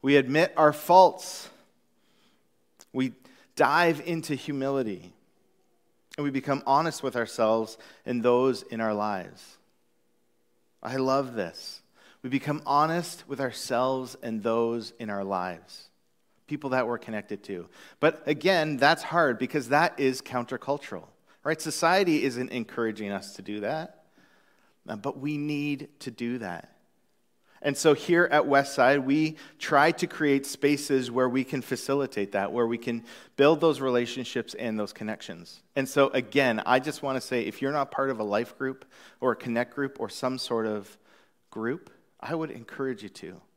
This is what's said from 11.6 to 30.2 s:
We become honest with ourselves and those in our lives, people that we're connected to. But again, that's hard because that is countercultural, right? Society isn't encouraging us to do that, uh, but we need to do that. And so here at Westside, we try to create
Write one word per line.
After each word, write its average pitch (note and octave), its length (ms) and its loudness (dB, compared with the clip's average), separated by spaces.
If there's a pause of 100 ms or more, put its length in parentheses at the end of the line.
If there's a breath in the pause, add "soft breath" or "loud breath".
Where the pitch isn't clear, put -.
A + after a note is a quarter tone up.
We B2+ 80 -6
become D3 340 -2
honest D#3+ 640 0
with C3+ 120 -8
ourselves B2+ 840 -2
and A2+ 180 -6
those A#2 560 0
in G#2+ 140 -8
our G2+ 120 -4
lives, F#2 680 -6 (580)
people C#3+ 240 -6
that B2+ 160 0
we're A#2+ 100 -4
connected G#2+ 460 -10
to. F2 260 -10 (300 loud breath)
But D#3 260 2
again, D#3 520 2
that's D3+ 260 4
hard D3+ 340 2
because C3 320 -4
that D3 300 2
is C3 240 0
countercultural, B2+ 840 -6 (380 soft breath)
right? D#3 180 -2
Society E3+ 640 2
isn't B2+ 260 -2
encouraging A2 600 -4
us F#2+ 240 -8
to F#2+ 80 -16
do G#2 160 -8
that, D3 380 -6 (880 soft breath)
uh, A2+ 80 -8
but A#2 240 -8
we D3 180 -4
need D3 500 -4 (120)
to C3 100 -10
do A#2+ 300 -6
that. F2+ 340 -10 (880 soft breath)
And C#3 160 -2
so D3+ 160 6
here E3+ 380 4
at D3 120 6
Westside, C#3 600 4
we D#3 320 2 (240 loud breath)
try D3+ 320 6
to E3+ 160 -4
create C#3 400 0